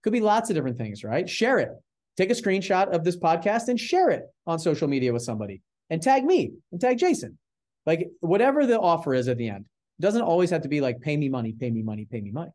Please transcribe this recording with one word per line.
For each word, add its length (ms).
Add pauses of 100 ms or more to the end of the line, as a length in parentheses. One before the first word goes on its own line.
Could 100
be 80
lots 300
of 60
different 200
things, 280
right? 260
Share 300
it. 100 (460)
Take 120
a 60
screenshot 580
of 120
this 120
podcast 520
and 100
share 320
it 140 (200)
on 140
social 300
media 240
with 100
somebody. 400 (280)
And 120
tag 220
me 280 (200)
and 80
tag 180
Jason. 400 (480)
Like, 320
whatever 480
the 140
offer 340
is 140
at 100
the 100
end, 160 (340)
it 40
doesn't 200
always 280
have 120
to 60
be 120
like, 200
"Pay 160
me 120
money, 240
pay 180
me 120
money, 220
pay 160
me 120
money." 220